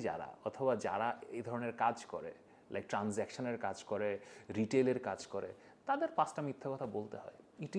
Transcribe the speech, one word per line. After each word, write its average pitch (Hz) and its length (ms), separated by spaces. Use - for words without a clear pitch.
যারা 82 200
অথবা 131 240
যারা 101 220
এই 120 100
ধরনের 120 260
কাজ 117 140
করে, 82 180
like 104 180
ট্রানজ্যাকশনের 107 760
কাজ 95 120
করে, 104 180
রিটেলের 127 500
কাজ 95 120
করে, 98 160
তাদের 285 300
পাঁচটা - 300
মিথ্যা 135 260
কথা 135 140
বলতে 107 260
হয়। - 140
It - 140